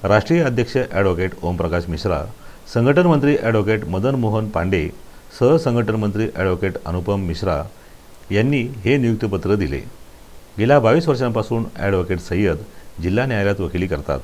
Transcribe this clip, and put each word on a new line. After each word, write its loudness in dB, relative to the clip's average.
राष्ट्रीय 4
अध्यक्ष 0
ॲडव्होकेट 0
ओमप्रकाश -2
मिश्रा, -2
संघटन 4
मंत्री 4
ॲडव्होकेट 0
मदन 0
मोहन 0
पांडे, -2
सहसंघटन 2
मंत्री 0
ॲडव्होकेट -2
अनुपम -2
मिश्रा -2
यांनी 2
हे 4
नियुक्तीपत्र 0
दिले. -2
गेल्या 6
बावीस 4
वर्षांपासून 0
ॲडव्होकेट 0
सय्यद 0
जिल्हा 0
न्यायालयात 0
वकिली -2
करतात. -4